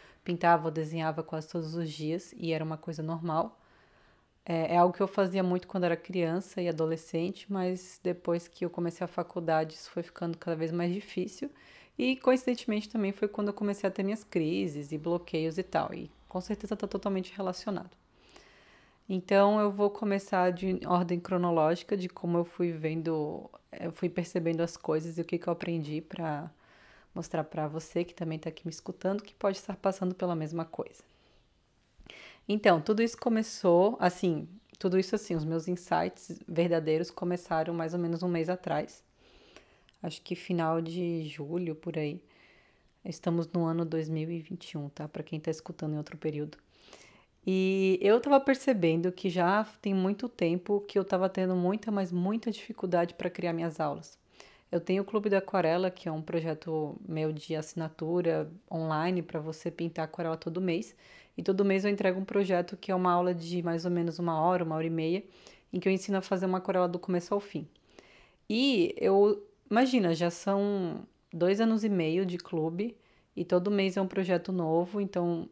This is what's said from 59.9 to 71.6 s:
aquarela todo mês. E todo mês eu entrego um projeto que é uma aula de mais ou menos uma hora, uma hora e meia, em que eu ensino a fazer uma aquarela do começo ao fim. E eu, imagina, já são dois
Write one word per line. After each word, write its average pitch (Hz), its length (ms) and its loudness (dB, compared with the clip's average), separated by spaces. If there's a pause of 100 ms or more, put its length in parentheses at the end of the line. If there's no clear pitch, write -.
aquarela 160 300 -4
todo 165 240 -6
mês. 185 360 -2 (420)
E 175 60 -6
todo 196 200 2
mês 196 220 4
eu 208 60 4
entrego 190 280 0
um 190 60 -4
projeto 190 500 0
que - 160 -6
é 185 40 2
uma 180 160 4
aula 180 240 4
de 170 260 -4
mais 170 240 -2
ou 180 60 0
menos 170 260 0
uma 165 240 0
hora, 175 220 4
uma 160 120 -2
hora 160 120 -2
e - 20 0
meia, 165 340 0 (480)
em 185 80 -2
que 180 80 0
eu 190 60 4
ensino 190 240 0
a 185 40 0
fazer 185 260 0
uma 185 100 2
aquarela 180 300 2
do 175 120 -2
começo 180 340 -2
ao 202 60 2
fim. 165 280 -8 (800)
E 233 480 4
eu, 202 500 4 (220)
imagina, 226 460 4
já 170 160 2
são 196 720 0 (260)
dois 185 300 2